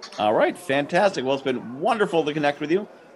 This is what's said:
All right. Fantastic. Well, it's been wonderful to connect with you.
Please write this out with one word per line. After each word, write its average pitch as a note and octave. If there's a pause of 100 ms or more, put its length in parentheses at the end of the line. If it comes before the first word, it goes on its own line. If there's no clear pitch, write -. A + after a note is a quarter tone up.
(180)
All G#2+
right. F3
Fantastic. C#3+
Well, C3+
it's C3+
been B2
wonderful E3
to D3
connect C#3+
with D3+
you. G3+ (280)